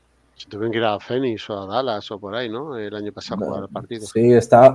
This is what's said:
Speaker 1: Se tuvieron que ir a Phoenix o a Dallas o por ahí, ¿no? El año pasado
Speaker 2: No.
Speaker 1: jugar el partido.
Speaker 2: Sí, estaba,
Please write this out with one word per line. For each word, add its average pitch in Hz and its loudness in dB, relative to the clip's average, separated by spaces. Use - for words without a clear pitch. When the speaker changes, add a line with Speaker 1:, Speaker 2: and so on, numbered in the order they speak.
Speaker 1:
Se - -20
tuvieron 110 -6
que 110 -4
ir 113 0
a 107 -2
Phoenix 120 -6
o 101 -8
a - -12
Dallas 107 -6
o 107 -10
por 98 -12
ahí, 123 -6
¿no? 123 -10
El 104 -10
año 104 -10
pasado 104 -12
Speaker 2:
No. 98 -6
Speaker 1:
jugar - -8
el 98 -14
partido. 107 -12
Speaker 2:
Sí, 117 2
estaba, 120 8